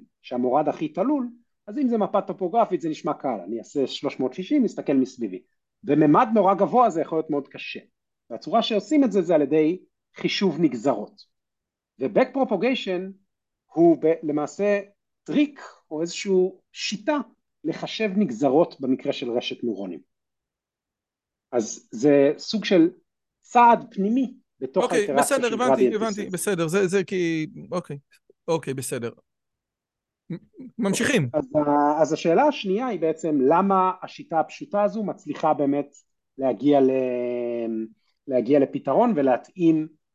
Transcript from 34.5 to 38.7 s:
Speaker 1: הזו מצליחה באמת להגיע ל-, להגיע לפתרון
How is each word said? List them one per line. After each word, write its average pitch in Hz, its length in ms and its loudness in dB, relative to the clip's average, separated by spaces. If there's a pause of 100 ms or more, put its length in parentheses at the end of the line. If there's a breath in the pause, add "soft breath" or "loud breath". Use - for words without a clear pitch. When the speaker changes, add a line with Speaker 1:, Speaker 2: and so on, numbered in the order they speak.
Speaker 1:
הזו 208 200 -2
מצליחה 151 500 -4
באמת 143 420 0 (420)
להגיע 135 440 2
ל-, 123 1040 -2 (420)
להגיע 131 320 2
לפתרון 143 560 0